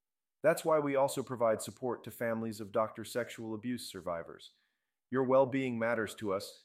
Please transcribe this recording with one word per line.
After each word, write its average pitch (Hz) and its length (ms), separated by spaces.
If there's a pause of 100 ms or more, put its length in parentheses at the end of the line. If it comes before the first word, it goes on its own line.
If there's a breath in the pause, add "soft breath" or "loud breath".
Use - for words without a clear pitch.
(420)
That's 165 200
why 156 160
we 143 160
also 139 280
provide 113 400
support 113 420
to 117 60
families 113 500
of 101 100
doctor 110 320
sexual 113 520
abuse 110 360
survivors. 87 600 (600)
Your 131 140
well-being 127 540
matters 113 380
to 101 180
us, - 300